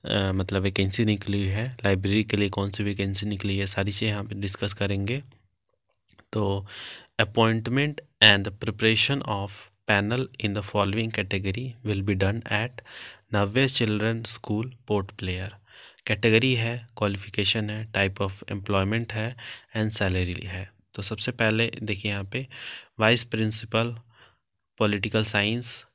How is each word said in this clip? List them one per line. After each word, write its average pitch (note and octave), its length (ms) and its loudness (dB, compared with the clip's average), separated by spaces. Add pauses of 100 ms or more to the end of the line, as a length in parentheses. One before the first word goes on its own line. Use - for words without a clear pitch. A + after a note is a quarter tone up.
अ, G2 280 0
मतलब F#2+ 300 0
वैकेंसी G2 420 2
निकली G#2 340 0
हुई F#2+ 100 0
है, A2+ 360 -4
लाइब्रेरी G2 400 2
के G#2+ 120 0
लिए G2+ 120 2
कौन G2 220 -2
सी G#2 140 2
वैकेंसी G2 420 0
निकली G2 320 -2
है, G2 80 0
सारी G2 260 0
चीज़ें A2 160 4
यहाँ G#2 160 -2
पे G#2 100 -10
डिस्कस G2 380 -2
करेंगे। G2+ 500 -2 (1080)
तो G2 340 0 (540)
appointment A2+ 760 2 (280)
and G2+ 260 8
the - 160 -8
preparation A2 640 4
of G2+ 220 -4 (400)
panel G#2+ 360 2 (180)
in G2+ 100 0
the G2+ 80 -4
following G#2 560 0
category G2+ 520 -2 (160)
will G2 240 -2
be G2 120 2
done G2+ 240 0
at A2+ 240 0 (640)
नव्या G#2 320 2
चिल्ड्रन A2+ 560 0
स्कूल A2 500 -2 (140)
पोर्ट G2+ 200 0
ब्लेयर। F#2 440 -8 (560)
कैटेगरी A2+ 480 4
है, A#2 320 -4 (100)
क्वालिफिकेशन G#2 760 -2
है, G#2+ 220 -8
type G2 380 0
of - 220 -14
employment G2+ 600 0
है A2+ 240 -6 (400)
and A2 160 0
salary F#2 520 0
है। F#2 280 -12 (220)
तो G#2 80 -8
सबसे A2+ 300 -4
पहले A2 400 0 (100)
देखिए G#2 300 -4
यहाँ G2+ 120 -6
पे C3 220 -8 (540)
वाइस A#2+ 240 4
प्रिंसिपल A2+ 720 -2 (840)
पॉलिटिकल G#2 460 0
साइंस A2 720 0